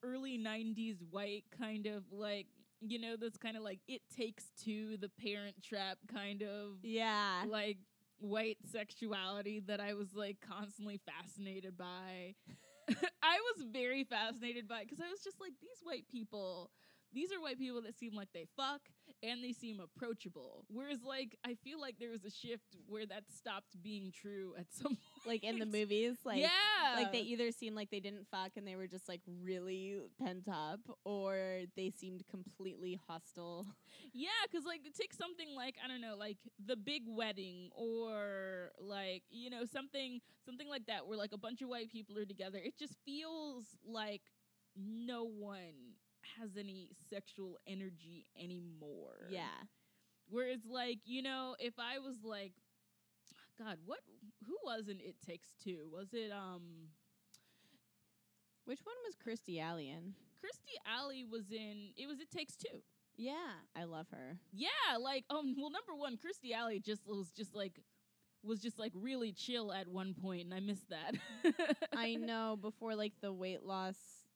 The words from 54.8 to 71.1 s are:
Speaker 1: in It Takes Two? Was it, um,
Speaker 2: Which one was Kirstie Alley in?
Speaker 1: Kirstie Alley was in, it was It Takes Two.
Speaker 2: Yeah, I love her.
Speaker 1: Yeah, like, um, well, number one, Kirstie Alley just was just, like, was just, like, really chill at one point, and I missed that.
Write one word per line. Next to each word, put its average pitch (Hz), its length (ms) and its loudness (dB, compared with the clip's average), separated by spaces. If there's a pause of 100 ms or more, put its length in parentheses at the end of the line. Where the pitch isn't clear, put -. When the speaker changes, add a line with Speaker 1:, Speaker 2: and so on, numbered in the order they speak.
Speaker 1:
in 190 120 -6
It 170 200 -10
Takes - 360 -12
Two? 165 340 -6
Was 190 240 -8
it, 220 180 -2
um, 175 580 -8 (1800)
Speaker 2:
Which 254 180 -4
one 466 200 -8
was 415 120 -6
Kirstie 214 440 -4
Alley 160 300 -2
in? 170 240 -8 (300)
Speaker 1:
Kirstie 494 420 -10
Alley 269 380 -2
was 220 260 -4
in, 208 460 -6
it 262 100 -6
was 285 140 -4
It 320 100 -12
Takes 311 260 -4
Two. - 260 -6 (340)
Speaker 2:
Yeah, 277 360 -2 (220)
I 170 100 -2
love 165 260 -4
her. 131 300 -8 (120)
Speaker 1:
Yeah, 349 460 4
like, 262 320 2
um, 285 280 4
well, 285 120 0
number 381 240 -4
one, 285 220 -2
Kirstie 311 360 -4
Alley 226 280 2
just 208 260 0
was 196 240 0
just, 208 240 -4
like, 196 280 -2 (600)
was 214 200 2
just, 226 160 -2
like, 220 160 0
really 233 380 2
chill 226 400 2
at 185 160 0
one 185 260 0
point, 180 320 0
and 180 80 -4
I 185 60 2
missed 202 280 0
that. 160 280 0 (280)